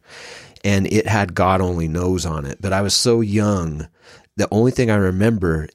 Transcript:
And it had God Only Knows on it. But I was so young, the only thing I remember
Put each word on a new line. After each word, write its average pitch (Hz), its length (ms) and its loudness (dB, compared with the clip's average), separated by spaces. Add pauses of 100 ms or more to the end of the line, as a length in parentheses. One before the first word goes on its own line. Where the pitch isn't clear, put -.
(640)
And 101 280 0
it 104 140 2
had 101 300 0
God 95 260 2
Only 87 260 0
Knows 87 380 -2
on 78 220 -6
it. 67 120 -10
But 98 140 -4
I 98 80 0
was 98 140 0
so 117 260 2
young, 101 680 -2 (500)
the 98 120 0
only 117 220 4
thing 123 180 0
I 107 60 2
remember 92 800 0